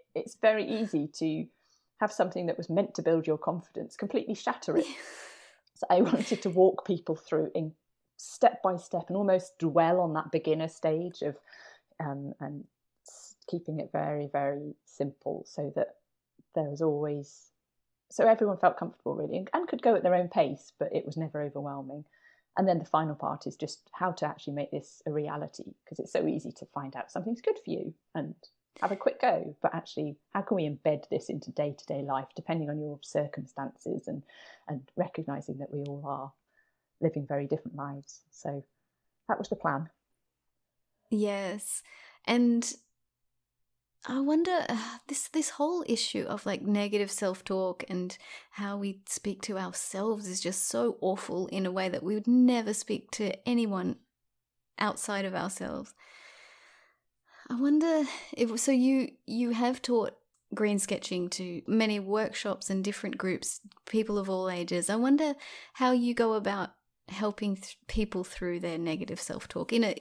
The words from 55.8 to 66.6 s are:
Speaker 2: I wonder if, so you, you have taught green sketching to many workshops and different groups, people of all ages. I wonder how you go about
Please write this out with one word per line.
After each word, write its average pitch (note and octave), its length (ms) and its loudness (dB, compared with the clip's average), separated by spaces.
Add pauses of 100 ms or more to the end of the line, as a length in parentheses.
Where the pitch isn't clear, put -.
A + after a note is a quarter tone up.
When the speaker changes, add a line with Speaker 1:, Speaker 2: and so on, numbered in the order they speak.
Speaker 2:
I B3 100 -2
wonder D4+ 440 6 (340)
if, A#3 220 2
so - 120 4
you, C4 380 6 (160)
you A#3 260 0
have B3 300 2
taught A#3 340 2 (380)
green G#3 260 2
sketching F3+ 520 -2
to F3+ 360 -6
many G#3+ 320 4
workshops G3+ 720 -2
and F#3+ 140 0
different G3+ 340 -4
groups, - 420 -2 (280)
people G#3+ 300 0
of F#3+ 120 -2
all F#3 200 0
ages. F3 400 -2
I G#3 60 2
wonder C#4+ 380 4 (400)
how B3+ 180 4
you A#3+ 220 4
go A3+ 200 4
about G3+ 360 -2 (400)